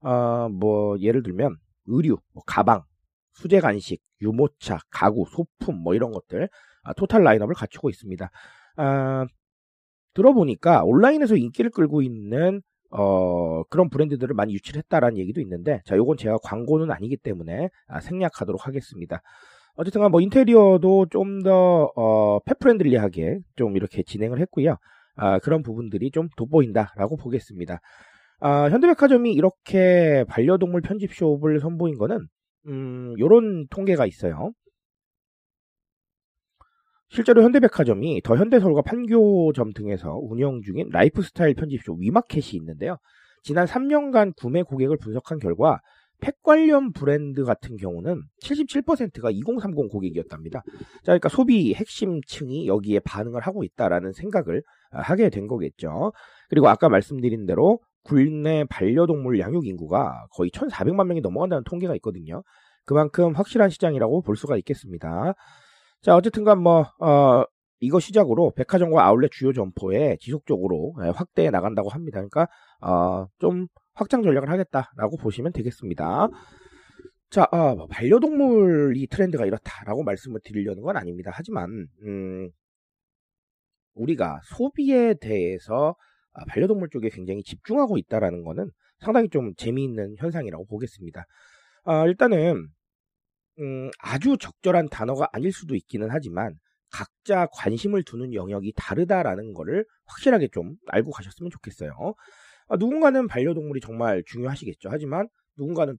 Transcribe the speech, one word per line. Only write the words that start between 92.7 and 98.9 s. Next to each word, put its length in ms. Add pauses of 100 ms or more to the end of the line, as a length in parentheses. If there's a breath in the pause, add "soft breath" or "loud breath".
음, 400
아주 400
적절한 500
단어가 420
아닐 200
수도 240
있기는 340
하지만 460 (360)
각자 600
관심을 520
두는 300
영역이 420
다르다라는 800